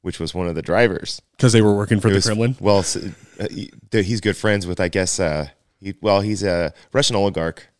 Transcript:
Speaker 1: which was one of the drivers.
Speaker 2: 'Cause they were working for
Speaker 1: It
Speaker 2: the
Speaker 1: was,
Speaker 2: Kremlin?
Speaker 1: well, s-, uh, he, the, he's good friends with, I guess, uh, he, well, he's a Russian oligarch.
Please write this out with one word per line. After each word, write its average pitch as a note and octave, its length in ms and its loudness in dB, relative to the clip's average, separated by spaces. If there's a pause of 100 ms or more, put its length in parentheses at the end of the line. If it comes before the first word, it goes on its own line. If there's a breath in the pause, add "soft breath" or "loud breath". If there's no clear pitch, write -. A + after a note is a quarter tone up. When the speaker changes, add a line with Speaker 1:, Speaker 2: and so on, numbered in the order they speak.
Speaker 1:
which F2+ 180 -8
was D#2+ 140 -6
one F2+ 140 -4
of E2+ 80 -6
the D#2 60 -6
drivers. F#2+ 600 0 (160)
Speaker 2:
'Cause B2 160 4
they A2+ 80 8
were G#2 140 4
working G2+ 260 0
for A2+ 60 2
Speaker 1:
It G#2+ 40 4
Speaker 2:
the G2 40 2
Speaker 1:
was, G2 100 2
Speaker 2:
Kremlin? A#2 340 0
Speaker 1:
well, G2+ 200 4
s-, - 180 -4
uh, - 540 -12
he, - 200 -12 (200)
the, A2+ 100 2
he's G#2 200 -2
good G2+ 140 0
friends G2+ 320 0
with, F2+ 140 -6
I F2+ 80 0
guess, F#2 300 -2
uh, D2+ 300 -2 (300)
he, G2 220 -10
well, G2 200 4
he's G#2 220 -2
a F2 300 0 (180 soft breath)
Russian B2+ 240 0
oligarch. F2 520 -2 (120)